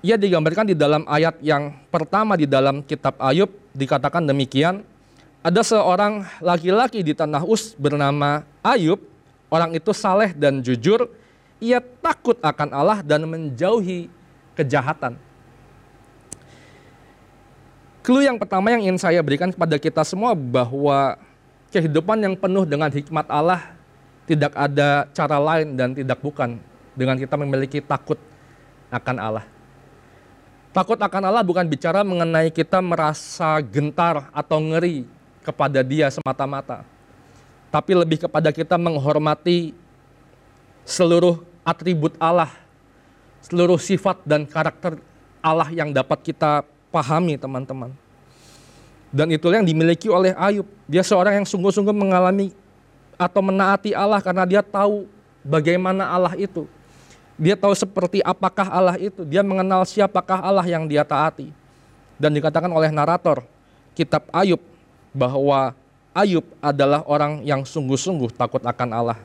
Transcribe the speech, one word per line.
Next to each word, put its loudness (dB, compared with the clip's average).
Ia 2
digambarkan 2
di 2
dalam 2
ayat 0
yang -2
pertama 0
di 2
dalam 2
kitab -6
Ayub, 2
dikatakan -2
demikian, 0
"Ada 2
seorang 2
laki-laki 0
di -2
tanah -2
Uz -2
bernama 0
Ayub, 2
orang 0
itu -2
saleh 0
dan 2
jujur, 0
ia 0
takut -2
akan -2
Allah 0
dan 0
menjauhi -4
kejahatan." -2
Clue 4
yang -2
pertama 0
yang -2
ingin 0
saya 2
berikan 0
kepada -2
kita 0
semua -2
bahwa 0
kehidupan 0
yang -2
penuh 0
dengan -2
hikmat -4
Allah -2
tidak 0
ada 0
cara 0
lain 0
dan -2
tidak -4
bukan -6
dengan -2
kita -6
memiliki -4
takut -6
akan -6
Allah. -6
Takut 0
akan -2
Allah 2
bukan 0
bicara -2
mengenai 0
kita 0
merasa -2
gentar -2
atau -2
ngeri -2
kepada -2
Dia 0
semata-mata, -8
tapi 2
lebih 2
kepada 0
kita -2
menghormati 0
seluruh 2
atribut -2
Allah, 2
seluruh 2
sifat -2
dan 0
karakter -6
Allah 0
yang -4
dapat -2
kita 0
pahami, 0
teman-teman. -10
Dan 0
itulah 2
yang 4
dimiliki 2
oleh 4
Ayub. 0
Dia 2
seorang 4
yang 0
sungguh-sungguh 0
mengalami 2
atau 0
menaati 0
Allah 2
karena -2
dia 2
tahu 0
bagaimana 0
Allah 0
itu. -6
Dia 0
tahu 2
seperti 0
apakah -2
Allah 2
itu. -8
Dia 2
mengenal 2
siapakah 0
Allah 0
yang -2
dia 2
taati. -2
Dan 0
dikatakan 0
oleh 2
narator 0
kitab -2
Ayub 2
bahwa 0
Ayub 2
adalah 2
orang -2
yang -2
sungguh-sungguh -4
takut -4
akan -4
Allah. -2